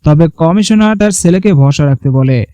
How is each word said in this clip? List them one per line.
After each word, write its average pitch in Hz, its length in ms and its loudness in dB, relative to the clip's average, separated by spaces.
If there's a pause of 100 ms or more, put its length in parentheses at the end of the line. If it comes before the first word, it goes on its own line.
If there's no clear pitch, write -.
তবে 151 240 2
কমিশনার 214 680 0
তার 208 140 0
ছেলেকে 185 420 0
ভরসা 139 320 0
রাখতে 139 240 -2
বলে। 131 440 -2